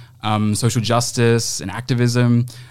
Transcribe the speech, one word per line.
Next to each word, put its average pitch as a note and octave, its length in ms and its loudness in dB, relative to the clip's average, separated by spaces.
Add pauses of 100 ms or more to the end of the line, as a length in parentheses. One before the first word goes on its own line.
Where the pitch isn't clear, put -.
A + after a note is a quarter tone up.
(220)
um, G#2+ 340 0
social A#2 260 0
justice, A#2 800 0
and F#2 100 -8
activism. A#2+ 720 2 (260)